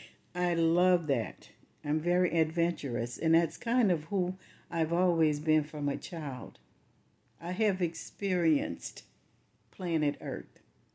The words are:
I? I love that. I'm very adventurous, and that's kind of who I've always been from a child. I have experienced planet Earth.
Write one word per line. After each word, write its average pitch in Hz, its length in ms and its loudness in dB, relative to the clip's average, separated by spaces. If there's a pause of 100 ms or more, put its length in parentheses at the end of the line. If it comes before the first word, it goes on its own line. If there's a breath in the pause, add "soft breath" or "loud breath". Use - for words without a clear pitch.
(360 loud breath)
I? 180 160 0
I - 20 0
love 170 540 4
that. 120 420 -2 (340)
I'm 151 160 0
very 175 400 0
adventurous, 160 760 0
and 160 160 2
that's 165 240 2
kind 233 340 2
of 156 140 -2
who 185 320 -2 (320 loud breath)
I've 165 240 -2
always 165 480 2
been 156 240 2
from 147 240 -4
a 135 80 -2
child. 131 600 -8 (840)
I 175 100 -6
have 190 300 0
experienced 165 1200 -2 (680)
planet 156 500 -2
Earth. - 380 -8 (360)